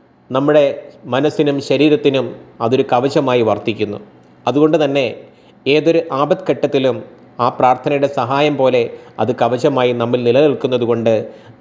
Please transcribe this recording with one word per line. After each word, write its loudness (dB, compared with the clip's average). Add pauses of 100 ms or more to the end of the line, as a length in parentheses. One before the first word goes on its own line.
(300)
നമ്മുടെ 4 (400)
മനസ്സിനും 0
ശരീരത്തിനും 2 (340)
അതൊരു 2
കവചമായി 2
വർത്തിക്കുന്നു. -2 (480)
അതുകൊണ്ട് 2
തന്നെ 0 (640)
ഏതൊരു 2 (120)
ആപത്ഘട്ടത്തിലും -2 (440)
ആ 2
പ്രാർത്ഥനയുടെ 0
സഹായം 0
പോലെ 2 (360)
അത് -2
കവചമായി 0
നമ്മിൽ -2
നിലനിൽക്കുന്നത് 2
കൊണ്ട് 0 (480)